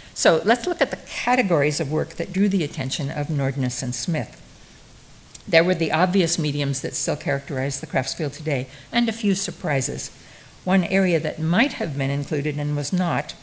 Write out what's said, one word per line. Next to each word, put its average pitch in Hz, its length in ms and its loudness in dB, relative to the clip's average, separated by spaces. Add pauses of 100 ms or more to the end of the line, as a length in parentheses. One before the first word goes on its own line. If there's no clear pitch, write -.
(120)
So 170 320 4
let's 220 220 2
look 359 160 0
at - 80 0
the - 80 -8 (100)
categories 175 720 2
of 139 100 -2
work 147 260 -2
that 160 160 -6
drew 196 160 4
the 185 160 2
attention 139 460 -4
of 143 180 -4
Nordness 135 540 0
and 123 120 -4
Smith. 156 420 -4 (1120)
There 170 160 6
were 185 100 2
the 156 180 0
obvious 175 460 2
mediums 143 440 0
that - 120 -6
still 147 220 -2
characterize 139 640 -4
the 156 60 -8
crafts - 280 -2
field 147 200 -4
today, 143 320 -4 (260)
and 240 160 2
a 220 40 0
few 202 220 2
surprises. 143 760 -2 (540)
One 185 200 4
area 185 360 2
that 151 200 -4
might 175 340 2
have 165 220 -4
been 139 140 0
included 143 480 -2
and 147 180 -2
was 147 160 -4
not 170 500 0